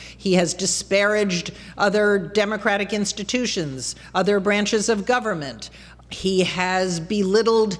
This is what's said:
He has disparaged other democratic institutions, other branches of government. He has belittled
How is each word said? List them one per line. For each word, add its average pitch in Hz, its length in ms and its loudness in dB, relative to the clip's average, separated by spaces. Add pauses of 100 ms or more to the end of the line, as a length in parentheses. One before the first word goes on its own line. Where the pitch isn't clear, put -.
(160)
He 190 180 0
has 175 200 2
disparaged 196 960 0 (240)
other 202 420 2
democratic 208 760 0
institutions, 196 1000 -4 (200)
other 190 260 2
branches 208 480 0
of 208 180 0
government. 185 640 -2 (380)
He 185 360 0
has 185 560 0
belittled 208 800 2